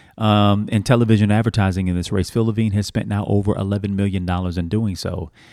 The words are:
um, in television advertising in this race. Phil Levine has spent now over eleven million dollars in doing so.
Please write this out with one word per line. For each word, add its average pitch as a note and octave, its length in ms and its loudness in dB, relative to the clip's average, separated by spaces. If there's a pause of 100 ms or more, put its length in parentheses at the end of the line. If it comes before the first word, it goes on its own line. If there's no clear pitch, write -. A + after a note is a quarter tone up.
(180)
um, G#2 520 2
in G#2+ 140 0
television A2 480 4
advertising G2 560 0
in F2+ 80 0
this F2 160 -4
race. F#2+ 180 -2
Phil A2+ 160 0
Levine A2 280 0
has G2+ 120 0
spent A2 220 -4
now G#2 200 -4
over G2+ 280 0
eleven G2+ 400 -2
million G2 300 -2
dollars F2+ 320 -2
in E2+ 100 -4
doing G#2 280 -2
so. F2 360 -8 (220)